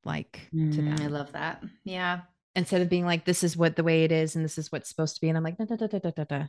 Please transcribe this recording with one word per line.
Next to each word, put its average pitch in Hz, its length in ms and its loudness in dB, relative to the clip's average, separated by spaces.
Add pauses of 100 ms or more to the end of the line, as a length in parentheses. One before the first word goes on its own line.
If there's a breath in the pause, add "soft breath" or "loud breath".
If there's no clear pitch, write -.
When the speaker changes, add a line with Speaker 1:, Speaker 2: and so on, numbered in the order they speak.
Speaker 1:
like - 480 -10
to 160 60 -4
Speaker 2:
Mm, 151 400 0
Speaker 1:
them?" 147 80 -2
Speaker 2:
I - 20 -4
love 143 240 -6
that. 151 320 -6 (220)
Yeah. 180 360 -2 (340)
Speaker 1:
Instead 180 260 2
of 175 80 2
being 175 160 4
like, 170 180 2
"This 180 200 2
is 170 120 0
what 165 220 4
the 165 60 2
way 160 200 6
it 160 80 4
is, 160 240 2
and 160 80 0
this 156 140 -4
is 156 140 -8
what's - 180 -6
supposed - 260 -4
to - 60 -6
be." 160 80 2
And 160 80 2
I'm 160 60 0
like, 165 160 -6
"No, 214 100 -4
no, 233 100 -4
no, 220 140 -2
no, 190 100 -2
no, 170 140 -2
no, 151 120 -4
no. 143 180 -2